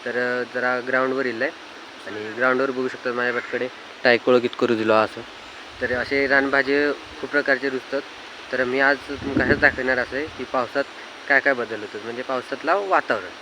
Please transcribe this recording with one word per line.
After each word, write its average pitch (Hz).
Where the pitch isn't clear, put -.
तर, 120
अ, 123
जरा 127
ग्राउंडवर 131
येईल 117
आहे 147
आणि 107
ग्राउंडवर 131
बघू 127
शकता 123
माझ्या 123
बाटकडे 120
टायकोळ 123
कित 120
करू 120
दिलो 110
असं. 107
तर 123
असे 139
रानभाजे 139
खूप -
प्रकारचे 139
रुजतात. 131
तर 127
मी 127
आज 139
तुमका 135
हेच 139
दाखवणार 131
असं 123
आहे 147
की 135
पावसात 131
काय 135
काय 139
बदल 113
होतो, 107
म्हणजे 117
पावसातला 135
वातावरण. 147